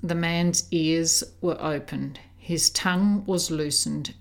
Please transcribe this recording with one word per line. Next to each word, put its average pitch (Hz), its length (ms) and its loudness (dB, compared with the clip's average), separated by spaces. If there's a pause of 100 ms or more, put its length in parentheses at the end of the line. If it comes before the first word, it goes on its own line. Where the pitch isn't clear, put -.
the 170 140 -2
man's 170 560 2
ears 160 540 2 (160)
were 170 200 -2
opened, 139 600 -4 (160)
his - 340 0
tongue 196 560 2
was 175 240 0
loosened, 151 720 -2